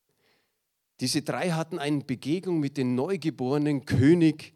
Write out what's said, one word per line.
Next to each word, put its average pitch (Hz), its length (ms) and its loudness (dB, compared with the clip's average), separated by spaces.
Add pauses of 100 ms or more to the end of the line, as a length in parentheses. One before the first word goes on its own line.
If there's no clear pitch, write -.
(1000)
Diese 131 220 -2
drei 151 300 -4
hatten 160 260 -4
eine 143 260 -2
Begegnung 170 560 -4
mit 139 160 -4
dem 127 180 0
neugeborenen 143 920 -2
König 156 680 4